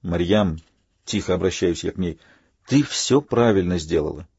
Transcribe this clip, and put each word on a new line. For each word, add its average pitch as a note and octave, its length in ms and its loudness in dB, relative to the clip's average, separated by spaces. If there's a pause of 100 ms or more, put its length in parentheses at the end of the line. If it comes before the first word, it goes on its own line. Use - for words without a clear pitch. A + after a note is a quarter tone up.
"Марьям", F2 560 0 (460)
тихо G2 300 -2
обращаюсь F2+ 500 0
я - 60 -2
к - 80 -12
ней, — F2 200 -4 (480)
"ты C#3 160 4
все - 380 0
правильно G2+ 580 2
сделала. D#2+ 480 -2 (120)